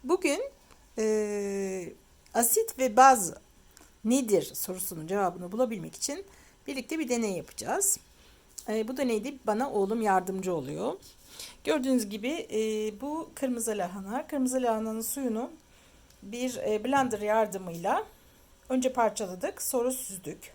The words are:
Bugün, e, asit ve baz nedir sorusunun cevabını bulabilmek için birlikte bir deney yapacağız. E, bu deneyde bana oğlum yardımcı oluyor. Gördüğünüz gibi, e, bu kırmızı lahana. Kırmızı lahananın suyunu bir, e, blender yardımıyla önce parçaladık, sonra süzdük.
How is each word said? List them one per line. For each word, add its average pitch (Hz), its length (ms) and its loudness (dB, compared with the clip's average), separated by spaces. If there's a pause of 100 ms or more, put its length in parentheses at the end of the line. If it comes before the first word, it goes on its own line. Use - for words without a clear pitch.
Bugün, 330 380 0 (560)
e, 202 960 -2 (400)
asit 415 460 2
ve 247 180 4
baz 254 360 10 (720)
nedir 220 480 4
sorusunun 180 540 -6
cevabını 180 440 -2
bulabilmek 214 440 -2
için 359 300 -6 (420)
birlikte 277 320 -6
bir 262 100 -2
deney 233 220 0
yapacağız. 170 680 -2 (720)
E, 220 180 0
bu 262 100 -6
deneyde 247 360 0 (140)
bana 233 240 0
oğlum 208 300 0
yardımcı 185 520 2
oluyor. 156 400 -4 (720)
Gördüğünüz 254 460 2
gibi, 233 420 -4
e, 214 500 -2
bu 302 340 -6
kırmızı 233 420 -2
lahana. 196 500 -4
Kırmızı 262 340 0
lahananın 220 400 0
suyunu 247 500 -4 (720)
bir, 240 320 -6
e, 214 280 0
blender 247 380 2
yardımıyla 202 840 0 (640)
önce 262 240 2
parçaladık, 214 680 -2
sonra 254 300 0
süzdük. - 640 -10